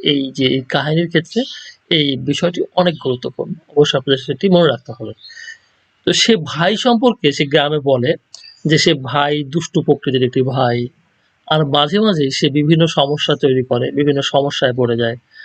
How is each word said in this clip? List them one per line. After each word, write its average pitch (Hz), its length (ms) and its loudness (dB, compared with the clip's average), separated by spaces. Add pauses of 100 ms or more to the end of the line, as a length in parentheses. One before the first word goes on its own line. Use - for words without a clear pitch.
এই 139 280 0
যে 135 140 -2
এই 135 160 0
কাহিনীর 156 460 -2
ক্ষেত্রে 170 360 -2 (460)
এই 143 280 0
বিষয়টি 143 440 -2 (140)
অনেক 175 280 2
গুরুত্বপূর্ণ, 127 500 -6 (160)
অবশ্যই 147 280 2
আপনাদের 135 200 0
সেটি 143 320 -4
মনে 175 180 4
রাখতে 123 240 -4
হবে। 110 220 -12 (920)
তো - 80 2
সে - 200 4 (120)
ভাই 165 320 -2
সম্পর্কে 233 540 2
সে 147 140 -2
গ্রামে 147 340 0
বলে 135 360 2 (500)
যে 156 120 4
সে 160 160 2
ভাই 147 500 -2
দুষ্টু 160 380 -4
প্রকৃতির 131 420 0
একটি 127 180 0
ভাই, 123 460 0 (600)
আর 156 180 2
মাঝে 147 340 0
মাঝে 165 300 2
সে 143 200 0
বিভিন্ন 151 360 4
সমস্যা 147 500 0
তৈরি 131 280 2
করে, 127 280 -2
বিভিন্ন 139 300 0
সমস্যায় 139 520 0
পড়ে 120 240 0
যায়, 117 200 -2 (260)